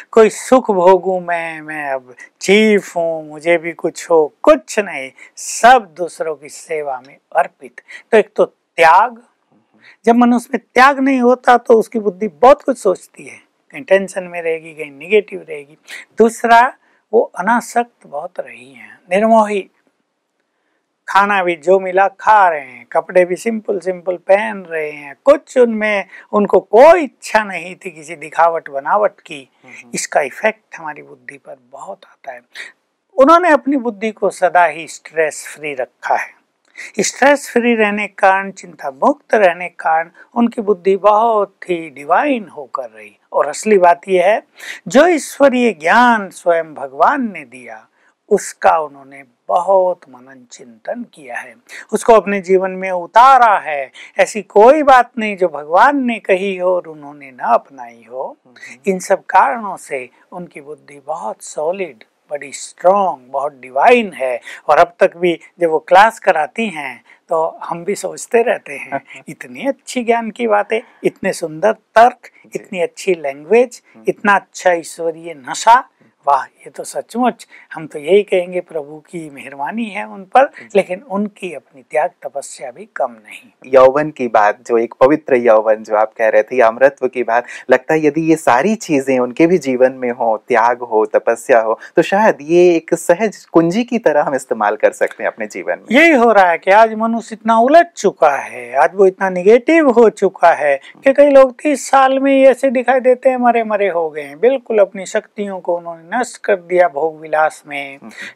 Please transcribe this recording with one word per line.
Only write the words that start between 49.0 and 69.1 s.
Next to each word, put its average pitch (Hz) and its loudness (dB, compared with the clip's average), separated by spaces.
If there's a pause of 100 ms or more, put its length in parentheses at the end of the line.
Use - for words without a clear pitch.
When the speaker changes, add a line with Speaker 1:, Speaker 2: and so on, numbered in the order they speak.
Speaker 1:
बहुत 185 2 (100)
मनन 127 -20
चिंतन 131 -14
किया 127 -18
है, 120 -18 (380)
उसको 220 2
अपने 202 2
जीवन 185 0
में 185 -8
उतारा 220 4
है। 143 -8 (280)
ऐसी 196 -2
कोई 247 4
बात 247 4
नहीं 214 -6
जो 180 0
भगवान 180 0
ने 233 -4
कही 190 -2
हो 180 -2
और 175 -6
उन्होंने 147 -20
ना 131 -10
अपनाई 123 -4
हो। 151 -12
Speaker 2:
हम्म। - -10
Speaker 1:
इन 185 -6
सब 185 -4
कारणों 214 0
से 127 -12 (220)
उनकी 170 -16
बुद्धि 143 -20
बहुत 175 -12
सॉलिड, 160 -8 (280)
बड़ी 143 -12
स्ट्रॉन्ग, 170 -2
बहुत 139 -6
डिवाइन 156 0
है। 127 -6 (280)
और 147 2
अब 170 2
तक 180 0
भी 170 -2 (200)
जब 170 0
वो 156 -2
क्लास 208 2
कराती 175 -2
हैं 143 -12 (260)
तो 165 -4
हम 170 -10
भी 190 -6
सोचते 170 -4
रहते 196 -6
हैं, 139 -10 (140)